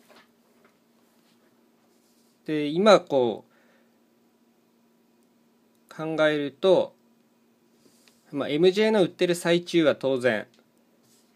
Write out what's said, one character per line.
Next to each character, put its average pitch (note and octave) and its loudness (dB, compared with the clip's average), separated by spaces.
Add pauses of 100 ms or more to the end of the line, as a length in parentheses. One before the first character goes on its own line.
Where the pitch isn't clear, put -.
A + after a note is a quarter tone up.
(2500)
で、 D3+ -6
今 F#3 4
こ B2 -2 (2500)
う、 - -20
考 D#3+ -10 (240)
え D3+ 0
る C#3+ -8
と、 F3 2 (1400)
ま C#3 -8
あ、 G2 -6
エ C#3+ -4
ム F#3 4
ジ G3+ 0
ェ G#3+ 0
ー - 0
の G#3+ 2
売 E3 2
っ - -8
て - -4
る F3 -2
最 F3 -2
中 E3+ 0
は C3 2
当 C3+ -4
然、 A#2 -2 (880)